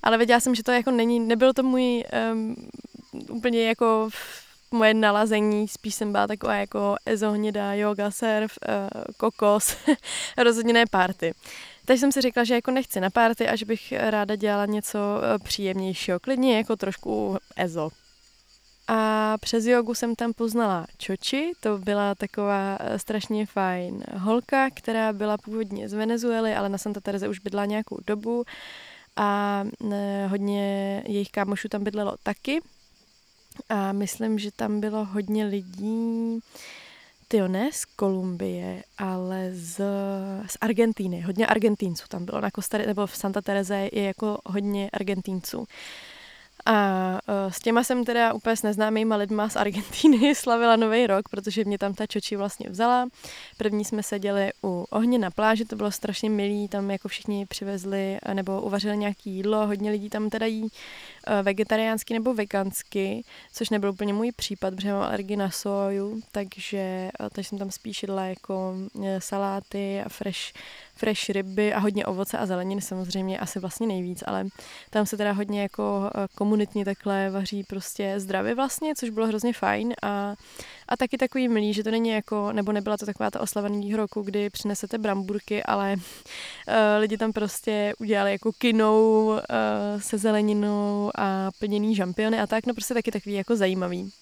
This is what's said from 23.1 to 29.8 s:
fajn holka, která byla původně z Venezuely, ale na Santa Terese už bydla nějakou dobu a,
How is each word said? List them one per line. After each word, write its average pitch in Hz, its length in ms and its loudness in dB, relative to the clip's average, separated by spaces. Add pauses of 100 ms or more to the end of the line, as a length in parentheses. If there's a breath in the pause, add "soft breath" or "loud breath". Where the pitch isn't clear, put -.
fajn 185 580 -2 (140)
holka, 240 520 2
která 226 440 0
byla 208 240 0
původně 214 520 -6
z 202 40 -6
Venezuely, 226 640 0
ale 202 140 0
na 196 80 -2
Santa 208 220 -6
Terese 202 280 -2
už 196 120 -4
bydla 202 260 -2
nějakou 208 320 -4 (100)
dobu 226 380 -2 (680 loud breath)
a, 202 480 0 (280)